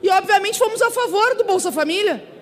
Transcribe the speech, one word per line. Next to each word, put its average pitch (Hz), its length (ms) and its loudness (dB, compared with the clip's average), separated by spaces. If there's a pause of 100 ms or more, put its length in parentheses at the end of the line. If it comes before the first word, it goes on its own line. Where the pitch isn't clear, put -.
E, 381 80 2
obviamente, 392 480 2
fomos 440 240 0
a 466 80 2
favor 466 440 0
do 453 100 0
Bolsa 370 280 0
Família, 311 500 -2 (200)